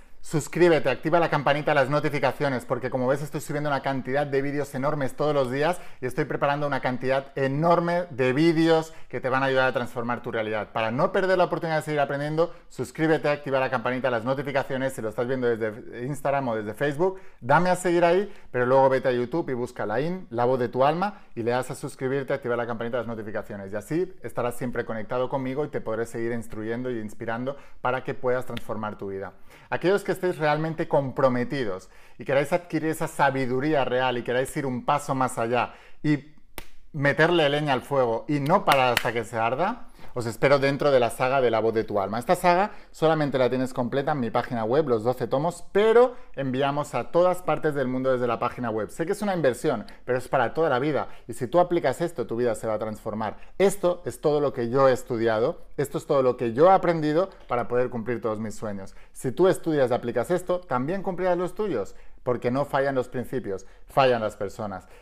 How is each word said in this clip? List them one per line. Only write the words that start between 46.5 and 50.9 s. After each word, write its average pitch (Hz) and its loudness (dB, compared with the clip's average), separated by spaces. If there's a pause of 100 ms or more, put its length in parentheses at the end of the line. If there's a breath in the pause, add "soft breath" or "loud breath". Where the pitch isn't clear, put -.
a 117 -4
todas 175 4
partes 151 0
del 139 0
mundo 131 0
desde 123 2
la 113 0
página 120 -4
web. 107 -4
Sé - -6
que 185 -2
es 196 -4
una 202 0
inversión, 135 0 (180 loud breath)
pero 127 0
es 123 -6
para 117 2
toda 156 2
la 123 2
vida. 131 0 (200 loud breath)